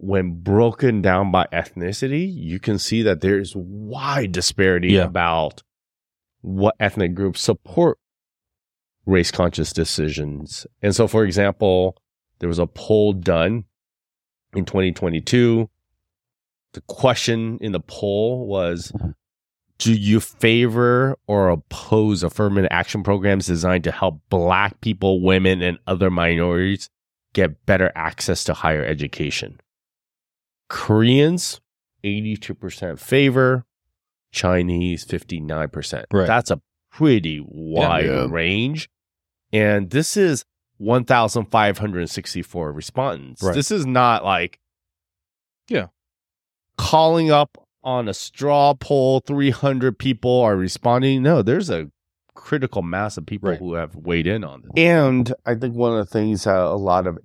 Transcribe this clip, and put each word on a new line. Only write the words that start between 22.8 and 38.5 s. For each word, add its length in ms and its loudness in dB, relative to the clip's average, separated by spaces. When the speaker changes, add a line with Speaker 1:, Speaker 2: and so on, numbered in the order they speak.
Speaker 1:
programs 440 0
designed 380 0
to 60 -2
help 380 -2
Black 540 0
people, 400 0
women, 400 2
and 240 -2
other 240 0
minorities 800 0
get 340 0
better 300 2
access 480 -6
to 100 -2
higher 300 -2
education?" 760 -6
Koreans, 920 2
eighty-two 500 -6
percent 460 -10
favor. 640 2
Chinese, 760 -2
fifty-nine 640 -8
percent. 420 -10
Speaker 2:
Right. 140 2
Speaker 1:
That's 240 0
a 100 -2
pretty 400 2
Speaker 2:
Yeah. 180 -8
Speaker 1:
wide 580 0
Speaker 3:
Yeah. 220 -2
Speaker 1:
range. 640 -2